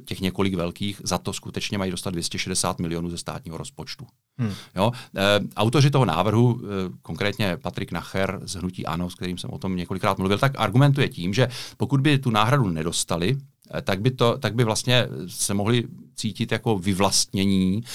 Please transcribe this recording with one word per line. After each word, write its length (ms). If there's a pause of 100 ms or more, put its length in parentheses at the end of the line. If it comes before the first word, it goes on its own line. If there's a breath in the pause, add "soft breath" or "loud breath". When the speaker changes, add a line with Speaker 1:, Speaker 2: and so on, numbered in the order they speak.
Speaker 1:
těch 160
několik 340
velkých, 480
za 140
to 160
skutečně 440
mají 140
dostat 180
dvě 140
stě 140
šedesát 420
milionů 300
ze 80
státního 400
rozpočtu. 480 (320)
Speaker 2:
Hmm. 160 (220 loud breath)
Speaker 1:
Jo, 160 (240 loud breath)
eh, 60 (340)
autoři 360
toho 140
návrhu, 580
eh, 40 (340)
konkrétně 600
Patrik 300
Nacher 520
z 120
Hnutí 300
ano, 240
s 60
kterým 220
jsem 120
o 80
tom 180
několikrát 420
mluvil, 200
tak 200
argumentuje 520
tím, 240
že 140 (300 loud breath)
pokud 240
by 180
tu 100
náhradu 400
nedostali, 680 (360)
eh, 80
tak 200
by 100
to, 260
tak 180
by 80
vlastně 440 (200)
se 260
mohli 300 (320)
cítit 360
jako 280
vyvlastnění 1040 (120)